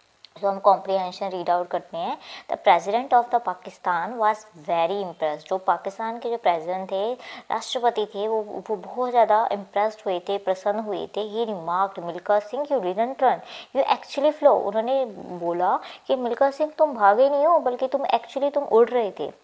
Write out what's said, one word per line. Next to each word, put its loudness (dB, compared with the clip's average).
So, -12
हम 0
comprehension 2
read -4
out 0
करते -6
हैं। -6
The -4
president 2
of 4
the 0
Pakistan -6
was 2
very 0
impressed। -6
जो -2
पाकिस्तान -4
के -6
जो -2
president -2
थे, -4
राष्ट्रपति -2
थे, -6
वो, -2
वो -8
बहुत -6
ज़्यादा 4
impressed -2
हुए -2
थे, -4
प्रसन्न -2
हुए -6
थे। -4
He -6
remarked, -2
"मिल्खा -2
सिंह, -4
you 0
didn't -2
run, 2
you 2
actually 0
flew।" 6
उन्होंने 0
बोला -2
कि 2
"मिल्खा 2
सिंह, -2
तुम 4
भागे 6
नहीं 2
हो, 6
बल्कि 0
तुम -2
actually, 0
तुम 0
उड़ 6
रहे 0
थे।" -8